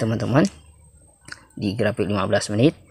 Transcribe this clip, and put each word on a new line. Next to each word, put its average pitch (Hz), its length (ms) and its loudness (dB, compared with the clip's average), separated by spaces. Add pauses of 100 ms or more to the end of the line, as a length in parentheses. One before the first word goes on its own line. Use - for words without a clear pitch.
teman-teman, 113 400 2 (1120)
di 104 240 -4
grafik 104 320 -2
lima 101 160 0
belas 104 240 0
menit 117 240 2 (160)